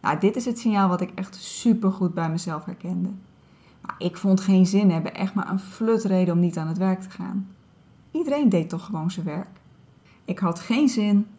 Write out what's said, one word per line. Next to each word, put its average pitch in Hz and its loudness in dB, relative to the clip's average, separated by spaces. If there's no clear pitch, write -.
Nou, 147 0
dit 208 2
is 240 -4
het 233 -4
signaal 202 2
wat 180 0
ik 180 -4
echt - -8
supergoed 190 0
bij 165 -2
mezelf 160 -6
herkende. 180 -6
Maar - -12
ik 175 -4
vond 190 2
geen 190 6
zin 196 4
hebben 165 -2
echt 190 -4
maar - -4
een 190 -2
flutreden 190 0
om 175 4
niet 170 0
aan 160 -6
het 165 -4
werk 185 0
te 190 -16
gaan. 190 -8
Iedereen 294 2
deed 170 2
toch 165 -8
gewoon 160 -4
zijn 165 -6
werk. 160 -8
Ik - -6
had 175 -2
geen 269 2
zin 208 2